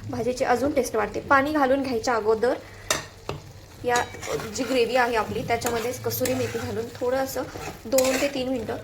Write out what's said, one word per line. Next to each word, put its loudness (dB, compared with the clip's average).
भाजीची 0
अजून 4
टेस्ट 0
वाढते. 0
पाणी 4
घालून 4
घ्यायच्या 0
अगोदर 4
या 2
जी -2
ग्रेव्ही 2
आहे 4
आपली -2
त्याच्यामध्ये 0
कसुरी -2
मेथी -2
घालून -4
थोडं 0
असं -2
दोन 4
ते 2
तीन -2
मिनटं -2